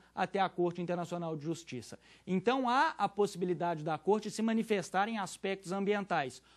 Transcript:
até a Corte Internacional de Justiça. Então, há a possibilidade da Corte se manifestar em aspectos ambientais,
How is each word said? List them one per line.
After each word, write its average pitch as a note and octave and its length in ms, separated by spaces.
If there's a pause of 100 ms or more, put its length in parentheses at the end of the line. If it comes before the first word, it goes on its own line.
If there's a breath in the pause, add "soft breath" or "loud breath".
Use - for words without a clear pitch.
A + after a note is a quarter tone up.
(140)
até F#3+ 240
a F#3 100
Corte F3 320
Internacional F3 560
de C#3+ 60
Justiça. C#3+ 560 (260 loud breath)
Então, A#3 440
há C#4 220
a G3+ 180
possibilidade F3 760
da D#3 160
Corte G#3 320
se - 100
manifestar A3 680
em A3+ 100
aspectos F#3+ 540
ambientais, F#3+ 680 (160 soft breath)